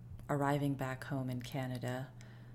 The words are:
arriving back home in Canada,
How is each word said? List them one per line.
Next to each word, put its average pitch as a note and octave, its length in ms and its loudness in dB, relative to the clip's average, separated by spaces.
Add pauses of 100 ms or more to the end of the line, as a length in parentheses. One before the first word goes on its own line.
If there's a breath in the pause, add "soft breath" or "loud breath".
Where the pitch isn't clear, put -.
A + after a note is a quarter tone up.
(300)
arriving C#3+ 440 6
back C3 320 -2
home C3+ 240 0
in B2 120 0
Canada, B2+ 680 -2 (460 loud breath)